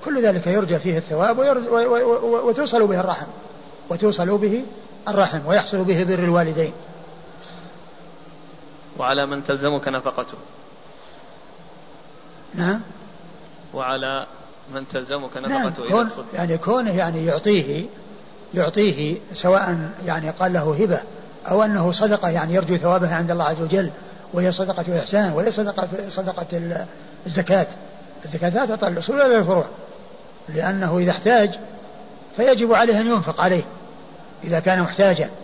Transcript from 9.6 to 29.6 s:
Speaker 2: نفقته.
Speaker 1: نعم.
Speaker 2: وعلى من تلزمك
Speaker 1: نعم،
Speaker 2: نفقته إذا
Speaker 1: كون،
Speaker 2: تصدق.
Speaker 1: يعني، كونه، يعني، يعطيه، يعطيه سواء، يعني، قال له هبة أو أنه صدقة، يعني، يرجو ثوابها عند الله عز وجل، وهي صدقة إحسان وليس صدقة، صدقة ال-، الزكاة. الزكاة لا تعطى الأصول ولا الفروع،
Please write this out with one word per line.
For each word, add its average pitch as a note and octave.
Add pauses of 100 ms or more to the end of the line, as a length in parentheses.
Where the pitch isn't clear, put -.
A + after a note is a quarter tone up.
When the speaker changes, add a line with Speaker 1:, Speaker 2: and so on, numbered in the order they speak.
Speaker 2:
نفقته. C3 (2250)
Speaker 1:
نعم. F3+ (920)
Speaker 2:
وعلى C3+ (480)
من C3+
تلزمك C3+
Speaker 1:
نعم، A#3
Speaker 2:
نفقته D3
إذا A#2+
Speaker 1:
كون، A3
Speaker 2:
تصدق. - (100)
Speaker 1:
يعني، E3+
كونه، G#3+
يعني، E3
يعطيه، E3 (680)
يعطيه E3 (160)
سواء، F3+ (280)
يعني، D#3+
قال F#3
له D#3
هبة F3 (480)
أو G3
أنه G3
صدقة، G3+
يعني، E3
يرجو F3+
ثوابها F3
عند E3+
الله E3+
عز D#3
وجل، E3 (420)
وهي F3+
صدقة F3+
إحسان G3
وليس F#3+
صدقة، G3+ (200)
صدقة F#3
ال-، E3+ (400)
الزكاة. F3 (580)
الزكاة E3
لا A#3
تعطى G#3+
الأصول F3
ولا C4
الفروع، F3+ (840)